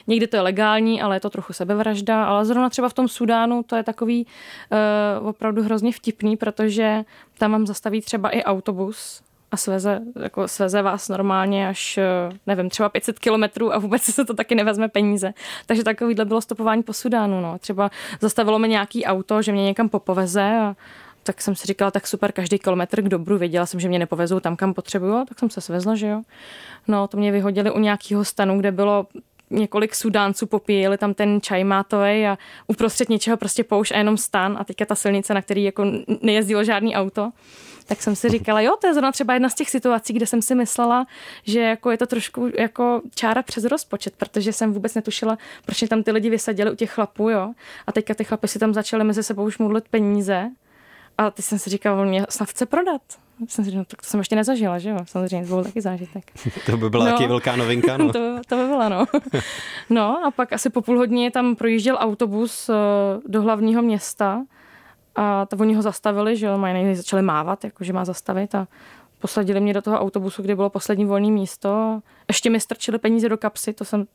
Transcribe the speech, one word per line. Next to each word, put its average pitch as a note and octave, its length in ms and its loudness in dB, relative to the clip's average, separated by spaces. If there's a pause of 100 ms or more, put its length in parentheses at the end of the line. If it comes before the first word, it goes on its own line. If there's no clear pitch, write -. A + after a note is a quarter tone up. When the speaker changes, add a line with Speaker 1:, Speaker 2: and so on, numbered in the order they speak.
Speaker 1:
někde A3+ 200 2
to A3+ 100 -2
je G3 40 4
legální, G#3+ 640 2
ale G3 140 0
je F#3+ 40 -4
to G#3 100 -4
trochu F#3+ 220 -8
sebevražda. G#3 720 0
Ale G3+ 200 4
zrovna B3 260 2
třeba B3 180 0
v - 60 -8
tom B3+ 140 2
Súdánu A#3 540 2
to A#3 140 -4
je A3+ 60 0
takový, A#3 440 -2 (460)
eh, G#3 480 2
opravdu G#3+ 420 -2
hrozně A3 300 2
vtipný, G#3+ 440 -2
protože G#3+ 680 0 (340)
tam G#3+ 140 2
vám G#3+ 140 2
zastaví G#3 340 -4
třeba G#3+ 300 -4
i A3+ 140 0
autobus G3 800 -4 (300)
a G#3 40 -2
sveze, G3 440 -2 (220)
jako - 260 -4
sveze G3 340 0
vás G3 260 -2
normálně G3 600 0
až, - 300 -6
eh, G3 60 2 (420)
nevím, F#3 240 -2
třeba G#3 180 0
pět - 160 -4
set A3 140 -4
kilometrů A3 560 0
a - 40 0
vůbec G#3 240 0
se B3 220 0
to A3 100 -4
taky A3+ 200 -2
nevezme G#3+ 340 2
peníze. G3+ 460 0 (320)
Takže A3+ 180 2
takovýhle A3+ 400 0
bylo A3 160 0
stopování A3+ 420 0
po A3+ 100 -10
Súdánu, G#3 480 0
no. E3+ 180 -6
Třeba G3+ 320 -2 (300)
zastavilo G#3+ 380 2
mě A3 100 4
nějaký A3 360 0
auto, G#3+ 380 0
že G#3 100 0
mě G3 120 2
někam G3+ 240 2
popoveze F#3+ 540 0
a G#3 340 2 (460)
tak - 200 -6
jsem G3+ 120 -2
si - 120 -8
říkala, G3 240 0
"Tak - 160 -2
super, G3+ 260 -2
každý F3+ 260 0
kilometr F#3 440 0
k G3 60 0
dobru." F#3 300 0
Věděla F3 280 0
jsem, F3 140 -4
že F#3 80 0
mě F3+ 100 2
nepovezou F3 420 0
tam, E3+ 160 -2
kam F#3+ 180 0
potřebuju, G3+ 500 -2
tak - 140 -14
jsem A3+ 120 0
se F#3+ 100 -10
svezla, F3+ 340 -2
že G#3+ 120 -2
jo. G#3+ 160 -2 (680)
No, G3+ 200 2
to - 80 -10
mě G#3 160 2
vyhodili G3+ 380 2
u - 80 0
nějakého G#3 460 0
stanu, G3 360 0
kde G3 120 2
bylo G3+ 340 2 (440)
několik G#3 440 0
Sudánců, G3+ 520 0
popíjeli G3 520 2
tam G3+ 160 0
ten G#3 260 2
čaj F#3+ 240 0
mátovej G3+ 640 2
a G3 100 0 (280)
uprostřed A3+ 420 0
něčeho A3+ 280 2
prostě A3 280 -2
poušť G#3 280 0
a G#3 60 0
jenom G#3 180 4
stan G3+ 440 0
a G3+ 40 -8
teďka G#3 200 -6
ta G#3 100 0
silnice, G3+ 400 0
na G3 80 0
který G3+ 220 0
jako G3 180 0
n-, G3+ 220 0 (180)
nejezdilo G#3+ 420 2
žádný G#3+ 320 0
auto. G3+ 340 -2 (560)
Tak - 160 -6
jsem G#3 140 -2
si A#3+ 120 0
říkala, G#3+ 320 2
jo, D4 200 4
to G4+ 60 2
je E4+ 80 4
zrovna C4+ 180 2
třeba B3+ 220 0
jedna B3+ 140 4
z - 60 -4
těch - 160 -2
situací, A#3+ 420 0
kde A3+ 140 0
jsem A#3 160 2
si B3+ 120 0
myslela, A#3+ 520 2 (380)
že A3 160 2
jako A3+ 300 0
je A3+ 80 2
to A#3+ 80 0
trošku A#3+ 520 -2
jako A#3+ 420 0 (140)
čára A#3 280 0
přes - 220 -6
rozpočet, A#3+ 520 -4
protože G#3+ 360 -2
jsem A3 200 0
vůbec G#3 220 -4
netušila, A3 440 -2 (280)
proč - 140 -6
mě A3 80 0
tam A3 140 2
ty G#3+ 80 0
lidi A3 200 2
vysadili G#3+ 400 0
u - 40 -2
těch A3+ 160 -4
chlapů, G#3+ 400 -2
jo. G#3 220 0 (340)
A - 60 -4
teďka G#3+ 220 -2
ty A3 100 -2
chlapi G#3+ 240 -2
si - 100 -6
tam A3 160 2
začali G#3+ 300 0
mezi G#3+ 180 2
sebou G3+ 220 -4
už G#3+ 140 -2
modlit A3 300 0
peníze. G3+ 600 0 (680)
A G#3+ 120 2
teď - 140 -8
jsem G#3 140 -2
si F#3 120 -8
říkala, G3 320 0
on G3 60 2
mě F#3+ 200 0
snad - 200 -4
chce - 180 -2
prodat. E4+ 340 0 (480)
Jsem G#3+ 160 -2
si G3 60 -4
říkala, F#3+ 100 -4
"No, F3+ 40 -4
tak - 180 -18
to - 60 -14
jsem G#3 120 0
ještě G3+ 160 0
nezažila, G#3+ 420 0
že F#3+ 120 -6
jo?" G3+ 140 -2
Samozřejmě, F3+ 440 -4
to F3+ 60 -2
byl F#3 100 2
taky A3 160 -6
zážitek. F#3 440 -6 (240)
Speaker 2:
<laughs> - 180 -8
To A#2 100 2
by A2 140 0
byla A#2+ 140 4
Speaker 1:
No. A#2+ 80 4
Speaker 2:
taky A#2+ 140 2
velká A#2+ 300 0
novinka, A#2+ 400 2
no. D4 160 2
Speaker 1:
<laughs> - 0 -
To A#3 60 -2
by, A#3+ 300 -4
to B3 80 -2
by B3+ 80 2
byla, B3+ 240 2
no. G3 160 2 (440)
<laughs> - 420 -10
No A#3 360 2
a C#4 40 0
pak B3 220 -2
asi A3 180 -2
po A#3 120 0
půl B3 160 2
hodině A#3+ 320 2
tam B3 260 2
projížděl A3+ 440 2
autobus, A3 680 -2
eh, A#3 40 0 (560)
do G#3+ 140 0
hlavního A3 400 2
města G#3+ 600 -2 (720)
a G3+ 300 2
to G#3 100 -6
oni A3 180 4
ho G#3+ 80 2
zastavili, G#3 540 0
že G#3+ 100 -2
jo, G3 120 0
mají, F#3 360 2
začali F#3+ 280 0
mávat, F3 420 0
jako, G3+ 200 -10
že F#3 80 -4
má F#3 120 -2
zastavit F#3+ 500 -4
a F#3+ 140 -2 (500)
posadili G3 420 0
mě G#3 140 4
do G3+ 80 -2
toho G#3+ 180 0
autobusu, G3 420 -4
kde G3 140 0
bylo G3 140 2
poslední G3+ 340 0
volné G3+ 260 2
místo. G#3+ 720 0 (280)
Ještě A3+ 220 0
mi A3+ 100 2
strčili - 380 -4
peníze A3+ 300 2
do G#3+ 80 0
kapsy, - 360 -4
to G#3 120 -12
jsem G3+ 300 -2